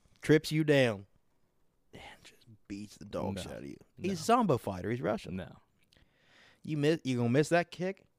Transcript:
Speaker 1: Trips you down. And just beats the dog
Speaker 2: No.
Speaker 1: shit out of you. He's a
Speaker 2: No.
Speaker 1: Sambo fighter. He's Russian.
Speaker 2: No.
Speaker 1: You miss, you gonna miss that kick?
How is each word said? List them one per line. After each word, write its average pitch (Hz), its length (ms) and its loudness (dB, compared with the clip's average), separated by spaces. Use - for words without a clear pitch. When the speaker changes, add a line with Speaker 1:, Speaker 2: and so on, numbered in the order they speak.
Speaker 1:
Trips 156 300 4
you 156 120 2
down. 127 420 2
And - 80 -20
just - 220 -20
beats 104 300 -14
the - 80 -20
dog 98 300 -6
Speaker 2:
No. 92 60 -8
Speaker 1:
shit 78 100 -12
out 60 80 -12
of 69 60 -12
you. 69 120 -14
He's 190 140 -4
a 190 40 -4
Speaker 2:
No. 160 60 -8
Speaker 1:
Sambo 156 160 2
fighter. 92 320 -6
He's 120 120 -4
Russian. 196 340 -4
Speaker 2:
No. 90 220 -10
Speaker 1:
You 151 140 -6
miss, 151 260 2
you 127 140 -2
gonna 120 120 2
miss 143 200 4
that 170 220 2
kick? 185 320 -8